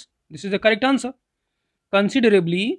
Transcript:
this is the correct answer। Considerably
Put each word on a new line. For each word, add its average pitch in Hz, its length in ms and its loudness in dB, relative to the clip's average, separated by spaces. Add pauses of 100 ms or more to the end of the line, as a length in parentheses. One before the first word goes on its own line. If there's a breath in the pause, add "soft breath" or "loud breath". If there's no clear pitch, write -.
(340)
this 156 120 -16
is 196 100 -6
the 190 120 -2
correct 220 240 0
answer। 254 200 -2 (800)
Considerably 196 720 2 (140)